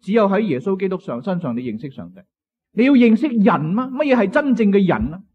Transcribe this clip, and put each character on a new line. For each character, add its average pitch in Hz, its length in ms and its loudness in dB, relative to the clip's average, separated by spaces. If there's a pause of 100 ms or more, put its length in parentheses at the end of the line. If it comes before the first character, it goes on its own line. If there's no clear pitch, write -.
只 190 100 -8
有 214 160 4
喺 196 140 2
耶 165 180 -2
穌 190 200 -2
基 190 100 -2
督 185 100 -4
上， 123 240 -8
身 185 160 -4
上 131 160 -4
你 123 60 -6
認 113 180 -8
識 147 100 -12
上 90 240 -16
帝。 92 60 -20 (540)
你 226 120 0
要 285 80 4
認 240 220 6
識 311 120 0
人 202 340 2
嗎？ 202 260 -4
乜 269 260 -2
嘢 - 40 4
係 202 120 0
真 277 260 0
正 202 160 2
嘅 196 140 4
人 139 280 -2
啊？ 190 100 -16 (120)